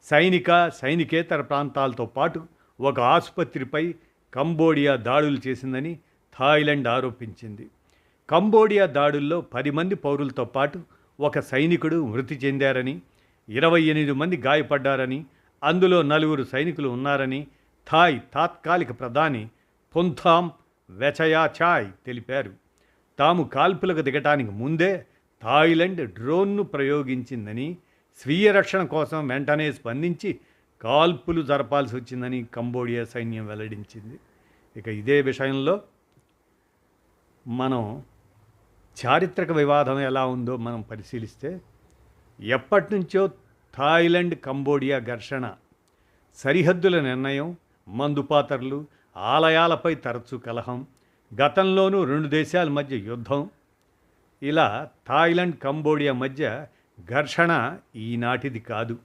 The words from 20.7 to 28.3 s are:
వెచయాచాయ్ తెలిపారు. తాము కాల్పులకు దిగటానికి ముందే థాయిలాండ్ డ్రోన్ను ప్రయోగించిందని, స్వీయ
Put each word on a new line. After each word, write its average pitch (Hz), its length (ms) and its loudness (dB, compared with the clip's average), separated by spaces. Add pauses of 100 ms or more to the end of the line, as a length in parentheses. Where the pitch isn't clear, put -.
వెచయాచాయ్ 156 960 0 (200)
తెలిపారు. 123 460 -8 (680)
తాము 160 260 4
కాల్పులకు 165 580 0
దిగటానికి 139 480 0
ముందే 160 560 -2 (360)
థాయిలాండ్ 160 720 2
డ్రోన్ను 185 480 0
ప్రయోగించిందని, 131 1120 -4 (460)
స్వీయ 190 300 4